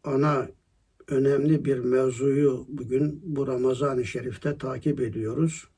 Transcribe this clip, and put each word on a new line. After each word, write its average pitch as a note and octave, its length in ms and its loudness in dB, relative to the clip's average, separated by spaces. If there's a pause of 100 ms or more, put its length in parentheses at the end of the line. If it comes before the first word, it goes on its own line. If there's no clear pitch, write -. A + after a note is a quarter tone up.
ana, C#3+ 440 2 (600)
önemli C#3 580 2
bir C3+ 140 0
mevzuyu C3 880 2
bugün C3+ 540 -2
bu C#3+ 240 -4
Ramazan-ı B2+ 580 0
Şerif'te B2+ 520 -6
takip C3 440 -2
ediyoruz. A#2 680 -2 (100)